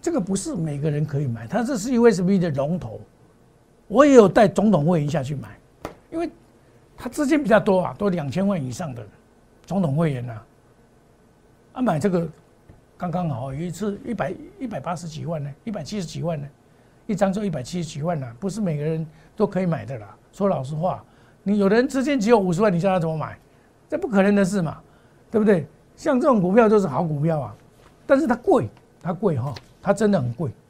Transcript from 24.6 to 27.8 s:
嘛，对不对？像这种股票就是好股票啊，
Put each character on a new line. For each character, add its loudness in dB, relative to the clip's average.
嘛， -6
对 0
不 2
对？ 4
像 0
这 2
种 4
股 2
票 6
就 6
是 0
好 -2
股 -2
票 0
啊， -10